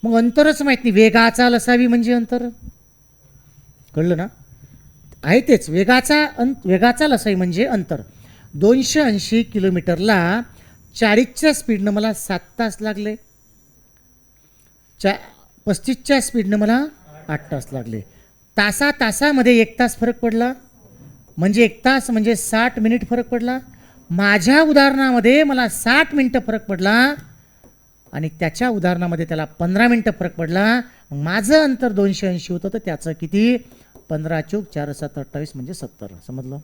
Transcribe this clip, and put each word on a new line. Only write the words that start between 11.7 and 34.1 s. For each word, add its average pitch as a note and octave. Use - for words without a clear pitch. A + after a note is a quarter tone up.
मला G#3
सात F#3+
तास A3
लागले, G#3+
चा-, G3
पस्तीसच्या C4
स्पीडनं G#3+
मला A3
आठ D3+
तास C#3
लागले. A2+
तासा G#3+
तासामध्ये B3+
एक A3+
तास B3
फरक A#3+
पडला, A#3
म्हणजे G3
एक -
तास C4
म्हणजे A3
साठ A#3
मिनिट A3+
फरक A#3+
पडला. B3
माझ्या G#3
उदाहरणामध्ये C4+
मला B3+
साठ C#4+
मिनिटं C4
फरक A3
पडला G#3+
आणि D#3
त्याच्या F3
उदाहरणामध्ये F3
त्याला D#3+
पंधरा F#3
मिनिटं A#3
फरक F3+
पडला. F#3+
मग C#3+
माझं G3+
अंतर B3+
दोनशे G3
ऐंशी F3+
होतं, F3
तर A3
त्याचं E3
किती? G#3
पंधरा D#3